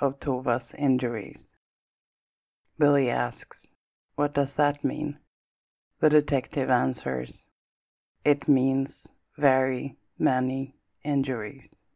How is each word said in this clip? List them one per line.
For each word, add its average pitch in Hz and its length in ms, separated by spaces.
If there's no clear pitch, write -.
of 139 200
Tova's 131 520
injuries. 123 800
Billy 143 320
asks, - 560
"What 147 180
does 143 220
that 147 280
mean?" 143 360
The - 80
detective 143 640
answers, 127 720
"It 143 240
means 135 640
very 131 640
many 131 580
injuries." 131 640